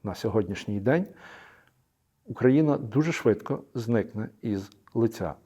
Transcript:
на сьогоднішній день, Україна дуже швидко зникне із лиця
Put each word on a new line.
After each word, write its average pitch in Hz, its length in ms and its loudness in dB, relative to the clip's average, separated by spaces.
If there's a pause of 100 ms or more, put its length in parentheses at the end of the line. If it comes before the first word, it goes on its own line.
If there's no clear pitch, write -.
на 101 120 -6
сьогоднішній 101 680 -2
день, 147 260 2 (1200)
Україна 143 500 4
дуже 135 360 0
швидко - 500 0 (120)
зникне 113 540 -2 (140)
із 98 280 -4 (240)
лиця 113 400 0 (120)